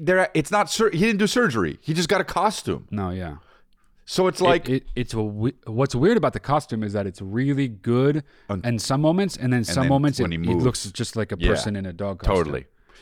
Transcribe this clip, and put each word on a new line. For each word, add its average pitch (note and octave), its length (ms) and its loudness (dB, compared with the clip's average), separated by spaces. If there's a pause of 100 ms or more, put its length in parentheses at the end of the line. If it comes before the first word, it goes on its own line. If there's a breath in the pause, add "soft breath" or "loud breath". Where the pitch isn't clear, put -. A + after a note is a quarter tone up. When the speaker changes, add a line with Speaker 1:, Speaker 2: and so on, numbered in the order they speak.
Speaker 1:
they're, F#3 320 2
it's D#3 180 0
not G#3 200 2
sur-, A3 200 2
he D#3 100 -2
didn't A3 180 2
do G#3 80 4
surgery. A2+ 560 0
He D3+ 100 -4
just E3 160 0
got F#3+ 140 2
a - 20 -4
costume. - 680 -2
Speaker 2:
No, G2 200 -4
yeah. F2 260 -8 (720 soft breath)
Speaker 1:
So F#3 220 0
it's - 120 -4
Speaker 2:
It, F#3 40 4
Speaker 1:
like F3 260 4
Speaker 2:
it, C3 160 0 (100)
it's B2 160 -4
a A2+ 100 -2
we-, G#2+ 300 -2 (140)
what's A#2+ 280 -2
weird E3+ 220 4
about D3 160 2
the - 80 -6
costume C3+ 420 -2
is G#2 120 -4
that G2+ 120 -2
it's F#2+ 140 -10
really C3 480 -2
good B2+ 560 0 (240 soft breath)
Speaker 1:
Un- F#2+ 160 -4
Speaker 2:
in A#2+ 140 0
some C#3 240 0
moments, F3 340 2
and B2+ 160 -2
then B2 60 2
Speaker 1:
and A2+ 80 -2
Speaker 2:
some C3 160 0
Speaker 1:
then C3 80 2
Speaker 2:
moments C#3 280 2
Speaker 1:
when F2+ 140 0
Speaker 2:
it, E2 80 -4
Speaker 1:
he F2 100 0
Speaker 2:
it F2+ 40 2
Speaker 1:
moves. F2 100 2
Speaker 2:
looks A#2+ 280 0
just - 240 -6
like G#2+ 160 -4
a G2+ 60 -6
Speaker 1:
Yeah. G#2 120 2
Speaker 2:
person G#2 260 0
in G2 80 -6
a F2+ 80 -8
dog G2 280 -6
costume. G2+ 160 2
Speaker 1:
Totally. D2 300 0 (360 soft breath)